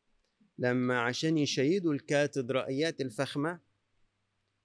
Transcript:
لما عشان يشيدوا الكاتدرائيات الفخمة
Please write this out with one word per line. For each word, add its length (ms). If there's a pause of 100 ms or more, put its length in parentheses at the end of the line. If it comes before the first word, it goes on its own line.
(580)
لما 420
عشان 380
يشيدوا 540
الكاتدرائيات 1080
الفخمة 600 (1040)